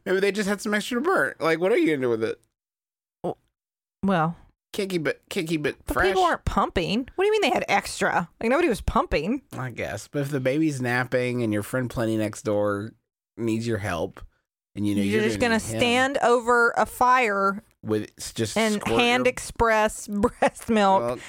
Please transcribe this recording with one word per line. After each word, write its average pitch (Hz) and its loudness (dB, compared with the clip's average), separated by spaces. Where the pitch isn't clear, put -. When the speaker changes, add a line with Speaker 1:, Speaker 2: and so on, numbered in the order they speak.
Speaker 1:
maybe 190 0
they 196 2
just 196 -2
had 208 -2
some 208 -4
extra 208 -2
to - -4
burn. 302 0
Like, 160 2
what 185 2
are 254 2
you 330 2
gonna 147 0
do 123 2
with 113 0
it? 101 -4
Speaker 2:
W-, 175 -6
well. 170 0
Speaker 1:
Can't 196 -4
keep 170 -2
it, - -4
can't 170 -4
keep 151 -2
it - -4
Speaker 2:
But - -4
Speaker 1:
fresh. 254 2
Speaker 2:
people 381 2
weren't 320 0
pumping. 202 0
What 370 0
do - 4
you 427 2
mean 427 2
they 320 2
had 359 0
extra? - 0
Like, 226 0
nobody 320 2
was 196 -2
pumping. 226 -2
Speaker 1:
I 127 -6
guess. 104 -8
But 143 -4
if 139 -6
the 143 -2
baby's 139 0
napping 123 0
and 107 0
your 104 0
friend 127 -4
Pliny 113 -2
next 104 -2
door 104 0
needs 113 -2
your 113 0
help, 95 -4
and 208 -2
you 202 0
know 208 0
Speaker 2:
You're 208 2
Speaker 1:
you're 220 0
Speaker 2:
just 220 -2
Speaker 1:
gonna 226 2
Speaker 2:
gonna - -8
Speaker 1:
need 233 -6
him. 220 -2
Speaker 2:
stand 254 2
over 233 4
a 214 2
fire 208 2
Speaker 1:
With 107 -2
s-, - -12
just 214 -2
Speaker 2:
and 214 2
Speaker 1:
squirt 226 0
Speaker 2:
hand 247 2
Speaker 1:
your 254 2
Speaker 2:
express 220 0
<laughs> 208 -2
breast - -2
milk 196 4
Speaker 1:
milk 120 -4